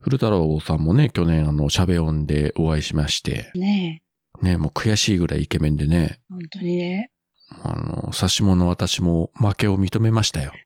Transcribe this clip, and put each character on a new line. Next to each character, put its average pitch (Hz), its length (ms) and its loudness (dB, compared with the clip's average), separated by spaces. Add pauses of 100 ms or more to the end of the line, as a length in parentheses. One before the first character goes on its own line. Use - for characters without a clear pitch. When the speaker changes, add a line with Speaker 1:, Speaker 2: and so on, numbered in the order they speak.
Speaker 1:
古 135 160 0
太 110 140 0
郎 78 300 2
さ - 160 -2
ん 76 40 -2
も 80 140 2
ね、 143 160 4
去 87 140 -2
年 80 240 2
あ 73 40 0
の、 73 160 0
し - 100 0
ゃ 90 80 2
べ 90 120 2
音 78 280 0
で 73 300 0
お 80 180 2
会 76 60 0
い - 20 -4
し - 140 -6
ま 76 120 0
し - 120 -4
て。 - 340 -6
Speaker 2:
ね 180 480 -2 (400)
え。 - 20 0
Speaker 1:
ね、 90 120 2
も 78 120 -2
う - 40 -6
悔 107 240 0
し 104 180 0
い 90 40 2
ぐ 85 80 2
ら 78 100 -4
い 73 60 0
イ 73 40 -4
ケ - 120 -4
メ 78 100 2
ン 76 80 2
で 73 100 -2
ね。 - 420 0
Speaker 2:
本 180 120 -12 (100)
当 - 100 -14
に 175 160 -2
ね。 180 340 -4 (520)
Speaker 1:
あ 50 120 -6
の、 - 400 -6
指 92 140 0
し - 140 0
物 90 260 4
私 87 340 -2
も 85 320 2
負 101 220 0
け 107 120 0
を 95 100 2
認 98 220 0
め 110 100 2
ま 113 120 2
し - 80 0
た 76 120 -6
よ。 69 100 -10 (140)